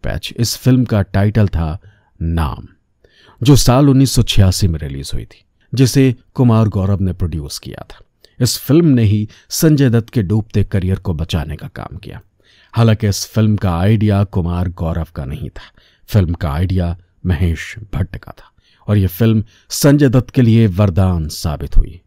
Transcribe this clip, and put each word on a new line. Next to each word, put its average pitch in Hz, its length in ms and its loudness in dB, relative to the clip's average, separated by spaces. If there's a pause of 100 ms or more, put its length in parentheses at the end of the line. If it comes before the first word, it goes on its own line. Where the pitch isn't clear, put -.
पैच, - 340 -8
इस - 200 -4
फिल्म 127 280 2
का 107 180 0
टाइटल 101 460 0
था 80 300 -4 (440)
नाम, 82 440 -4 (760)
जो 131 140 6
साल 131 340 4
उन्नीस 135 220 4
सौ 120 100 0
छियासी 95 460 2
में 80 100 -2
रिलीज 67 360 -10
हुई 57 100 -4
थी, - 200 -20 (300)
जिसे 131 400 2 (200)
कुमार 113 340 4
गौरव 98 320 -2
ने 92 120 -2
प्रोड्यूस 80 460 -6
किया - 320 -16
था। - 100 -20 (400)
इस - 180 -2
फिल्म 170 280 2
ने 127 160 4
ही 107 260 0 (200)
संजय 143 420 2
दत्त 113 200 0
के 117 120 -2
डूबते 101 420 -2
करियर 92 340 -2
को 92 160 -6
बचाने 76 420 -6
का - 120 -14
काम - 280 -16
किया। - 240 -16 (540)
हालांकि 110 340 2
इस - 180 -4
फिल्म 107 300 0
का 92 220 -2
आइडिया 101 460 2
कुमार 87 440 -4
गौरव 82 460 -6
का - 100 -10
नहीं - 260 -10
था, - 120 -20 (460)
फिल्म 87 260 0
का 80 180 -6
आइडिया 90 440 -2 (300)
महेश 85 480 -2 (200)
भट्ट - 220 -6
का - 220 -18
था - 120 -20 (360)
और 107 100 0
यह 95 120 2
फिल्म 110 360 0 (260)
संजय 143 380 2
दत्त 123 220 0
के - 120 0
लिए 113 240 4
वरदान 92 600 0
साबित - 480 -4
हुई। - 300 2